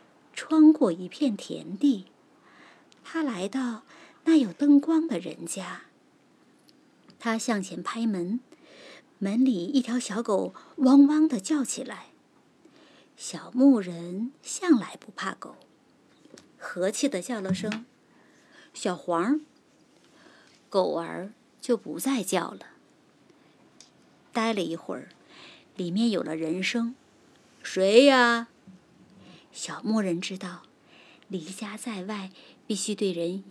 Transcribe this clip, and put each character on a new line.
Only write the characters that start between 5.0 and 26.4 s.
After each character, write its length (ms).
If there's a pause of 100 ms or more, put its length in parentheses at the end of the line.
的 100
人 280
家。 380 (1300)
他 200
向 240
前 200
拍 240
门， 360 (800)
门 260
里 200
一 160
条 160
小 240
狗 320 (240)
汪 300
汪 200
地 120
叫 240
起 180
来。 260 (1080)
小 380
木 260
人 640
向 360
来 220
不 120
怕 240
狗， 200 (1000)
和 340
气 160
地 140
叫 180
了 140
声 320 (880)
“小 240
黄”， 440 (1300)
狗 280
儿 360 (300)
就 160
不 220
再 240
叫 280
了。 140 (1700)
待 180
了 100
一 140
会 200
儿， 140 (680)
里 140
面 180
有 140
了 120
人 280